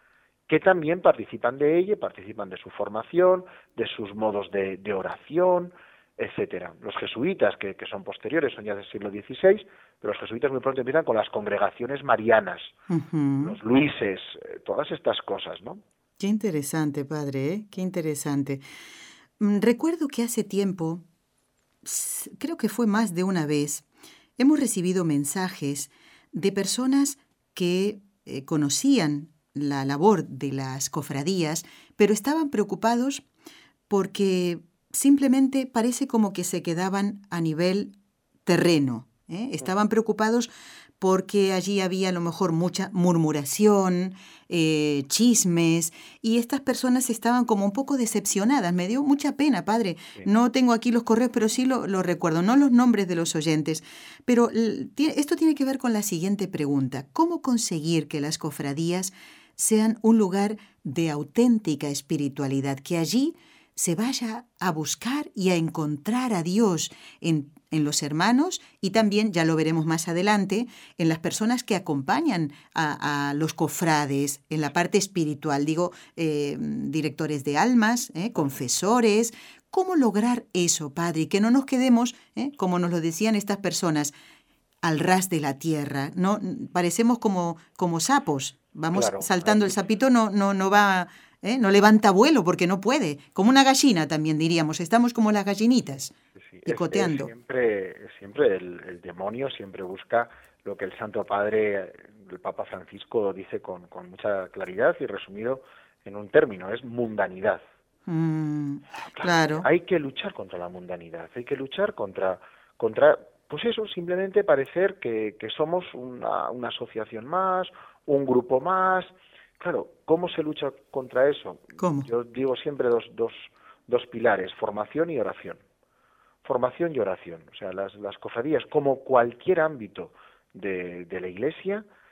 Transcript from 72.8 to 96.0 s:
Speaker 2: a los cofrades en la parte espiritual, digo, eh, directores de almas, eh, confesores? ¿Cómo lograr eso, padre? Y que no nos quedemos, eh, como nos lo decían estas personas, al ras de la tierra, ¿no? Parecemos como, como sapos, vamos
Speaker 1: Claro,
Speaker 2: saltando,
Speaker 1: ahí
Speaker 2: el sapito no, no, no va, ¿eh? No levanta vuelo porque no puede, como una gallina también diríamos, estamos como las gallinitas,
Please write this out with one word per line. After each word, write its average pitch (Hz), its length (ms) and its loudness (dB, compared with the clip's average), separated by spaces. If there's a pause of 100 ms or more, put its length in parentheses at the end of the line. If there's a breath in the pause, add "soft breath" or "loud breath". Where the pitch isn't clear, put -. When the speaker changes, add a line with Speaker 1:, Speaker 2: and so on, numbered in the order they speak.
Speaker 2:
a 143 40 -2
los 156 200 -2
cofrades 147 960 0
en 156 120 -2
la 143 100 -2
parte 175 260 2
espiritual, 151 680 -2
digo, 170 260 0 (240 loud breath)
eh, 147 440 -2
directores 147 840 -4
de 147 140 -2
almas, 233 580 2
eh, 175 160 -4
confesores? 208 1000 2 (380 loud breath)
¿Cómo 370 240 0
lograr 233 480 2 (100)
eso, 165 400 0
padre? 170 280 -2
Y 156 60 -2
que 196 140 2
no 226 100 4
nos 269 140 4
quedemos, 247 500 2 (220 soft breath)
eh, 269 180 -4
como 180 240 0
nos 170 120 0
lo 175 100 0
decían 165 340 0
estas 202 220 -2
personas, 160 560 -2 (680 soft breath)
al 160 180 0
ras 185 300 2
de 160 120 0
la 139 180 -2
tierra, 147 560 -2
¿no? 196 240 0 (320)
Parecemos 233 480 2
como, 175 380 0 (180 loud breath)
como 170 240 0
sapos, - 580 0 (140)
vamos 170 380 0
Speaker 1:
Claro, 196 120 -4
Speaker 2:
saltando, 202 440 4
Speaker 1:
ahí - 20 4
Speaker 2:
el 185 60 -2
sapito 214 360 2
no, 226 200 4
no, 196 240 2
no 190 160 0
va, 196 380 4 (340 loud breath)
¿eh? 233 160 -2
No 202 140 4
levanta 208 400 8
vuelo 240 320 6
porque 175 240 2
no 190 140 0
puede, 196 360 0 (160 loud breath)
como 196 160 4
una 269 140 8
gallina 254 440 4
también 156 300 0
diríamos, 160 440 2
estamos 233 320 2
como 214 180 4
las 202 140 2
gallinitas, 202 680 0 (200 soft breath)